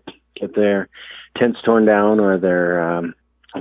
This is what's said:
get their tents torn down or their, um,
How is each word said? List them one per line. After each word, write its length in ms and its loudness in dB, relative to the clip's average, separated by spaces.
get 160 -10
their 320 0
tents 260 0
torn 220 4
down 340 4
or 180 2
their, 440 0
um, 320 -4